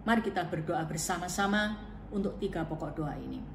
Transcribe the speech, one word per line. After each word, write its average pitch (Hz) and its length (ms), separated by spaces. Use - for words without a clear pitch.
mari 226 160
kita 185 280
berdoa 160 360
bersama-sama 196 960
untuk 196 320
tiga 165 240
pokok 160 240
doa 147 240
ini. 131 240